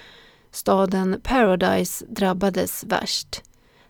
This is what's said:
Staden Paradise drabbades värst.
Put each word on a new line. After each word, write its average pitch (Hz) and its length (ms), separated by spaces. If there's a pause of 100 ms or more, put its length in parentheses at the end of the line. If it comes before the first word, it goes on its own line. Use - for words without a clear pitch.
(520)
Staden 190 720
Paradise 190 840
drabbades 185 760
värst. - 600 (460)